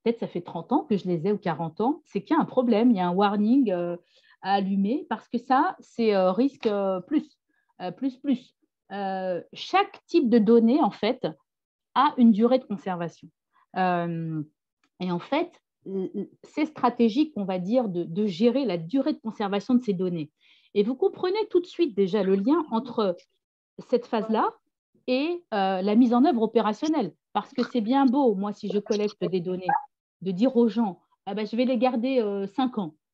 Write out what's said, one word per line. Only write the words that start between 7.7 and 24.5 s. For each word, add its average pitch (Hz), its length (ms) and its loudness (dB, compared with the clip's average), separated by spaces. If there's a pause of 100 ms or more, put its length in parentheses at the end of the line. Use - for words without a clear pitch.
euh, 180 100 -6
plus, 262 260 -6
plus. - 380 -4 (380)
Euh, 190 500 -4 (100)
chaque - 540 -4
type 330 220 2
de 240 100 6
données, 233 420 6
en 214 100 2
fait, 220 360 -4 (680)
a 269 220 2
une 233 160 8
durée 240 260 4
de 254 60 -2
conservation. 175 640 -8 (480)
Euh, 170 680 -2 (580)
et 180 100 -4
en 175 80 -2
fait, - 400 -4 (840)
c'est - 240 -6
stratégique, 240 720 0
on 202 80 -6
va 185 140 -4
dire, 220 300 0
de, 175 160 -6
de 170 220 -4
gérer 233 400 0
la 180 100 -2
durée 269 380 -2
de - 40 -12
conservation 202 560 -4
de 247 80 4
ces 202 120 -2
données. 175 360 -4 (440)
Et 208 80 2
vous 233 120 0
comprenez 370 440 -2 (120)
tout 359 100 2
de 349 60 -8
suite 302 300 -4
déjà 196 260 0
le 190 140 2
lien 269 340 2
entre 214 460 -2 (640)
cette - 280 -2
phase-là 220 460 -2 (540)